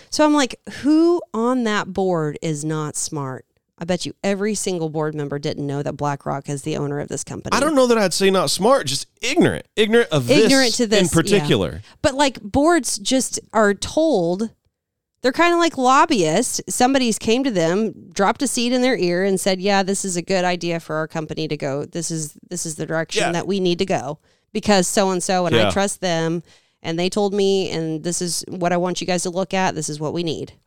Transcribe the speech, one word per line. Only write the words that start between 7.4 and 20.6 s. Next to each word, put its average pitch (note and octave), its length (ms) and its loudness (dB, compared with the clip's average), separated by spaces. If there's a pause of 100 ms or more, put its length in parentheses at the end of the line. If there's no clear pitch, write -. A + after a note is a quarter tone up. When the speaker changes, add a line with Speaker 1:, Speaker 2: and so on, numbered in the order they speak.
Speaker 2:
I A#3+ 40 2
don't D4+ 140 2
know C4 120 6
that A#3+ 100 4
I'd G3 160 2
say F#3+ 180 4
not F3 200 2
smart, A3 360 2
just C3+ 200 -6 (160)
ignorant. A3+ 520 2
Ignorant A3 360 4
of C#3 160 0
this D3+ 180 6
Speaker 1:
Ignorant C4 300 4
to A#3+ 120 0
this, G#3 140 2
Speaker 2:
in F#3 60 4
Speaker 1:
yeah. - 60 0
Speaker 2:
particular. D3 680 0 (200)
Speaker 1:
But, C#4 120 2
like, C#4 280 0
boards C#4+ 560 2
just B3 420 -2 (140)
are G#3 180 4
told, G#3 800 0 (720)
they're C4 100 0
kinda F4 240 4
like E4+ 220 0
lobbyists. B3+ 920 4
Somebody's B3 500 2
came A#3 260 0
to C#4 60 0
them, F3+ 600 -2
dropped G3+ 300 0
a C4+ 40 0
seed A#3+ 280 -2
in B3+ 80 2
their B3+ 160 2
ear F3 260 0
and F#3+ 160 0
said, F#3+ 200 0
"Yeah, G3 220 2
this F#3+ 220 -2
is F3+ 120 -4
a E3+ 60 -4
good F#3 220 0
idea E3+ 340 -2